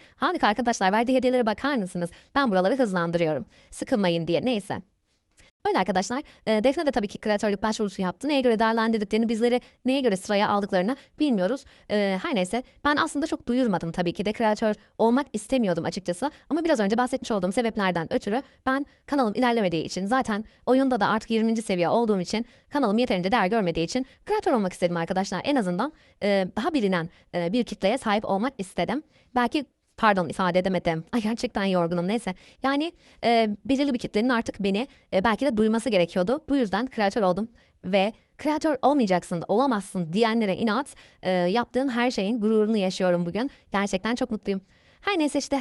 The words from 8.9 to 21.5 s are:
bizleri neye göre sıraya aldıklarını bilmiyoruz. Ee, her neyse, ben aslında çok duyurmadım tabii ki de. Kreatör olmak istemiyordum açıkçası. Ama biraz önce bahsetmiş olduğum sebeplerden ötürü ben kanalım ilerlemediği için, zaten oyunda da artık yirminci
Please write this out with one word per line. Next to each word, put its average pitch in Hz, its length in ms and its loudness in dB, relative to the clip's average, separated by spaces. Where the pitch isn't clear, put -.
bizleri 240 320 2
neye 262 160 2
göre 220 160 2
sıraya 202 320 0
aldıklarını 202 480 0
bilmiyoruz. 240 460 0
Ee, 196 320 0
her 330 120 -4
neyse, 254 280 0
ben 294 120 2
aslında 302 300 -2
çok - 220 -6
duyurmadım 208 440 0
tabii 175 200 -2
ki 190 120 -6
de. 214 80 -2
Kreatör 214 420 0
olmak 240 340 2
istemiyordum 208 520 0
açıkçası. 202 460 -4
Ama 320 160 -2
biraz 302 160 2
önce 208 180 2
bahsetmiş 254 320 -2
olduğum 196 220 0
sebeplerden 196 600 -2
ötürü 247 300 -2
ben 269 200 -2
kanalım 254 280 0
ilerlemediği 214 500 0
için, 185 220 -6
zaten 220 380 -2
oyunda 254 340 2
da 190 80 2
artık 220 220 -2
yirminci 226 320 0